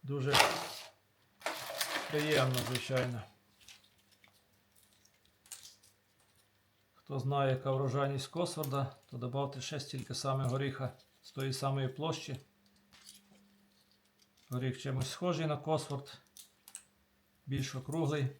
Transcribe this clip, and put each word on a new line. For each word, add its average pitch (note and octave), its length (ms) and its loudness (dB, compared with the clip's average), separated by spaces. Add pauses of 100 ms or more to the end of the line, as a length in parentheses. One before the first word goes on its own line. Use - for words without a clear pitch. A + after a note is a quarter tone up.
дуже C#3 340 2 (1700)
приємно, D3 480 4
звичайно. B2 640 0 (3750)
Хто - 240 -6
знає, C3+ 320 4
яка C3 220 2
врожайність C#3 540 2
Косфорда, C#3+ 680 -2 (140)
то B2+ 80 -8
добавте C3+ 420 -2
ще C#3 200 -6
стільки B2+ 340 -8
саме C3+ 300 0
горіха C3+ 480 0 (300)
з - 100 -20
тої C3+ 200 -2
самої C3+ 360 0
площі. C3+ 520 -2 (2000)
Горіх B2+ 340 -2
чимось C3 280 -2
схожий E3 360 0
на D3+ 100 2
Косфорд, C#3+ 600 -2 (1300)
більш C3+ 280 -2
округлий. C#3+ 640 2